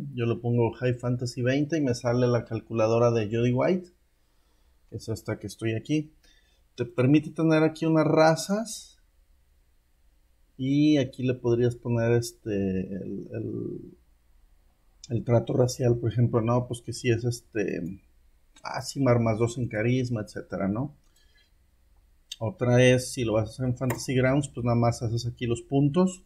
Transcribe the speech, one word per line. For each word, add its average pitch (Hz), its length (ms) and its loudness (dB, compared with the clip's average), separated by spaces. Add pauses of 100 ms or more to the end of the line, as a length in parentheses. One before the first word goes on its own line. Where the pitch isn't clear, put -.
(140)
yo 120 120 -2
le 113 100 0
pongo 120 360 0
High 127 220 -2
Fantasy 123 480 -4
veinte 147 340 0
y 156 40 0
me 127 140 0
sale 123 320 0
la 117 180 2
calculadora 113 680 2
de 113 160 0
Jody 117 260 0
White, 160 360 0 (1000)
que 117 60 -12
es - 120 -10
esta 110 300 -6
que - 80 -14
estoy 113 280 -4
aquí. 151 380 -4 (600)
Te 123 100 -6
permite 143 460 2
tener 160 320 2
aquí 160 240 0
unas 156 200 4
razas. 160 840 2 (1700)
Y 147 420 2
aquí 131 240 -4
le 127 120 0
podrías 120 420 0
poner 117 360 0
este, 98 680 -2
el, 98 520 -8
el, 113 640 -10 (1120)
el 113 160 -4
trato 120 300 2
racial, 123 420 2
por 120 160 -2
ejemplo, 120 280 2
no, 120 280 0
pues 120 140 -8
que 117 100 -12
sí 123 180 -2
es 113 140 0
este, 95 760 -6 (600)
Aasimar 123 560 0
más 113 200 0
dos 117 200 -2
en 120 80 -4
carisma, 120 540 -2
etcétera, 98 480 -6
¿no? 123 260 -4 (1400)
Otra 120 460 2
es, 127 280 4
si 127 120 -4
lo 110 80 0
vas 107 160 0
a - 40 -16
hacer 127 140 -6
en 123 100 -2
Fantasy 131 380 -4
Grounds, 131 340 2
pues 120 160 -10
nada 120 120 2
más 117 260 0
haces 117 240 -4
aquí 123 200 -6
los 117 160 -2
puntos. 147 640 2